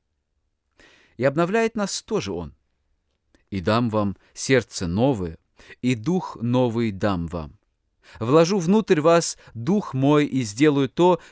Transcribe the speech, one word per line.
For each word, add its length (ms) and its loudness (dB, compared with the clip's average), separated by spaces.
И 60 -2
обновляет 520 0
нас 260 -4
тоже 300 -6
Он. 220 -10
«И 100 -4
дам 300 0
вам 260 -2
сердце 540 -2
новое, 500 0
и 120 0
Дух 460 -4
новый 520 0
дам 340 -2
вам. 320 -10
Вложу 400 2
внутрь 420 2
вас 380 2
Дух 400 -4
мой 320 2
и 160 -2
сделаю 460 2
то, 320 2